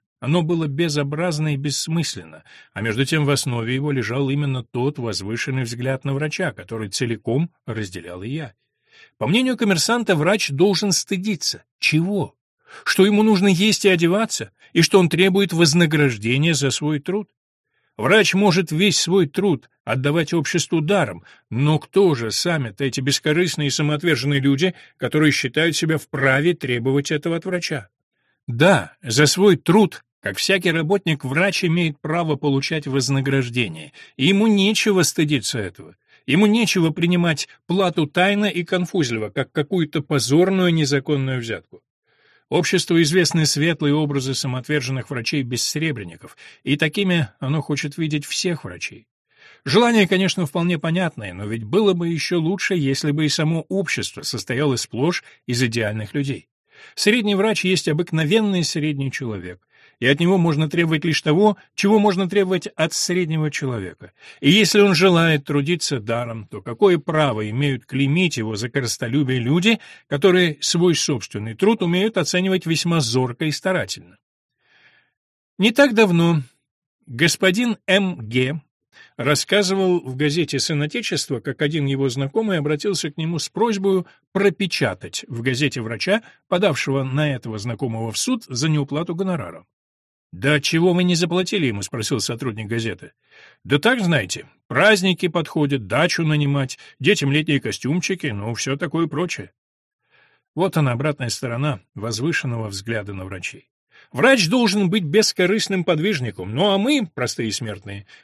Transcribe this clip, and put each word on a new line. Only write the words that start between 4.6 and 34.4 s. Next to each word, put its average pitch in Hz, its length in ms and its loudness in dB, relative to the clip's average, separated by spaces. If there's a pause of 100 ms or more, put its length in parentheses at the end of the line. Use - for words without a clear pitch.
тот 131 340 -2
возвышенный 113 640 -4
взгляд 123 400 -6
на 139 100 -4
врача, 151 380 -4
который 110 360 -8
целиком 120 600 -2 (160)
разделял 92 560 -8
и 110 80 -10
я. 143 240 -10 (640)
По 110 80 -4
мнению 247 300 2
коммерсанта, 208 580 2
врач 165 360 0
должен 185 420 2
стыдиться. - 720 -4 (140)
Чего? 170 560 0 (500)
Что - 200 2
ему 208 180 4
нужно 202 260 4
есть 196 360 2
и 202 40 6
одеваться, 175 640 0 (200)
и 165 100 4
что 196 160 6
он 175 100 6
требует 190 440 2
вознаграждения 147 1040 2
за 135 160 0
свой 147 300 -4
труд? 196 300 -6 (680)
Врач 185 320 4
может 190 400 2
весь 180 260 2
свой 175 280 2
труд 180 420 -2 (160)
отдавать 147 480 0
обществу 170 480 0
даром, 147 420 -2 (280)
но 147 280 2
кто 185 360 2
же 117 160 -4
сами-то 139 520 -4
эти 135 200 -4
бескорыстные 151 640 0
и - 20 -2
самоотверженные 147 680 0
люди, 139 340 2 (220)
которые 147 360 2
считают 156 440 0
себя 160 220 0
вправе 139 560 2
требовать 135 560 -2
этого 165 260 -2
от 160 80 -8
врача? 170 460 -6 (560)
Да, 131 560 4
за 135 240 4
свой 190 300 6
труд, - 460 2 (180)
как 101 180 -6
всякий 185 320 0
работник, 160 560 0
врач 165 380 0
имеет 165 360 0
право 160 360 -2
получать 143 500 -2
вознаграждение, 127 1080 -2 (240)
и 135 120 2
ему 196 180 4